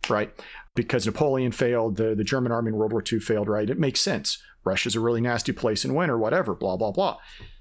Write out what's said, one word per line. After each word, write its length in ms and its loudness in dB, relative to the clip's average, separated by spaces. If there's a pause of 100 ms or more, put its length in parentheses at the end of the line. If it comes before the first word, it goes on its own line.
(100)
right? 200 0 (440)
Because 320 0
Napoleon 440 2
failed, 460 0
the, 180 2
the 80 0
German 300 0
army 160 0
in 80 -2
World 160 2
War 80 2
Two 200 -2
failed, 280 0
right? 220 0
It 80 -2
makes 240 2
sense. 400 -2 (200)
Russia's 320 0
a 60 0
really 220 2
nasty 300 0
place 340 0
in 80 0
winter, 240 2
whatever, 360 2
blah, 220 -2
blah, 160 0
blah. 240 0 (440)